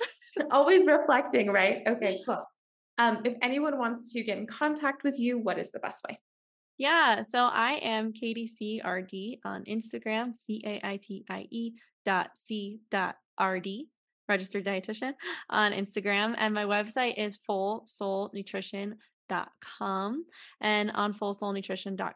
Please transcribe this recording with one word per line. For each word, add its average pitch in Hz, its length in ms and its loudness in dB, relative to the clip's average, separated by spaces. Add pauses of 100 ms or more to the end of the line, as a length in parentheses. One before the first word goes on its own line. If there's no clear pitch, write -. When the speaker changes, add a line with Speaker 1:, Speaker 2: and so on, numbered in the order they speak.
(180)
Speaker 1:
<laughs> - 320 -4
Speaker 2:
Always 339 360 8
reflecting, 269 640 6
right? 196 360 4
Okay, 220 360 0
Speaker 1:
<laughs> - 40 -20
Speaker 2:
cool. 196 180 -2 (520)
Um, 233 280 4
if 240 180 0
anyone 277 360 2
wants 233 340 -2
to 233 100 -4
get 208 160 -2
in 214 80 -6
contact 294 560 -2
with 277 160 0
you, 240 200 2
what 220 200 0
is 175 140 -6
the - 80 -10
best - 280 -8
way? - 120 -12 (580)
Speaker 1:
Yeah, 277 440 4
so 247 220 2
I 240 280 2 (100)
am 220 300 0
Katie 226 340 -4
C 220 380 -6
R 185 180 -4
D 196 420 -10
on 196 200 -8
Instagram, 226 680 -4
C 220 300 -8
A 208 200 -6
I 202 180 -6
T 196 260 -12
I 190 220 -10
E 233 220 -6 (320)
dot 185 320 0
C 208 420 -8 (120)
dot 185 260 -2 (200)
R 190 240 2
D, 202 280 -8 (400)
registered 190 360 -2
dietitian 214 500 -4 (360)
on 208 220 4
Instagram. 202 680 0
And 214 160 2
my 208 100 0
website 214 540 0
is 208 180 -2
full 202 500 -2
soul 196 460 -4
nutrition 202 640 -8 (320)
dot - 220 -4 (280)
com. 208 460 -4 (360)
And 208 320 2
on 208 200 0
full 202 220 -4
soul 202 180 -4
nutrition 196 440 -6
dot 185 200 -4